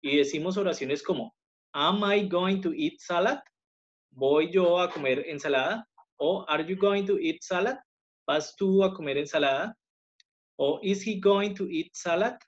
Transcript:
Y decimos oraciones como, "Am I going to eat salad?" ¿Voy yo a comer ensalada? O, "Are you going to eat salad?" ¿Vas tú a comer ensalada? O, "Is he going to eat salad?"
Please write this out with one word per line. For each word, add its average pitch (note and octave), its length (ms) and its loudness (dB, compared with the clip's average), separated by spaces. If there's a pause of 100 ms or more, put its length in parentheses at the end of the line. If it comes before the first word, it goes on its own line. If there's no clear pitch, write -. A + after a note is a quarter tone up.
Y C#3+ 140 0
decimos D#3 400 0
oraciones D3+ 460 -2
como, B2+ 320 -4 (400)
"Am F3 360 0
I G#3 180 2
going F#3+ 340 0
to E3+ 120 -2
eat D#3 240 -4
salad?" G3 420 0 (720)
¿Voy C#3+ 400 2
yo F3+ 300 4
a F3 100 0
comer C#3 380 -2
ensalada? D3 580 -2 (300)
O, F3+ 320 0
"Are D#3 180 0
you F#3 120 -4
going G3+ 260 2
to G3 140 0
eat E3 240 -4
salad?" G3+ 340 -2 (500)
¿Vas D3 300 -2
tú G3 260 4
a F#3+ 120 2
comer C#3+ 240 -4
ensalada? D3 580 0 (800)
O, C#3+ 260 0
"Is F#3+ 240 -2
he G#3 140 -4
going G3+ 340 2
to G3 160 -6
eat E3 220 -4
salad?" G3+ 440 -2 (120)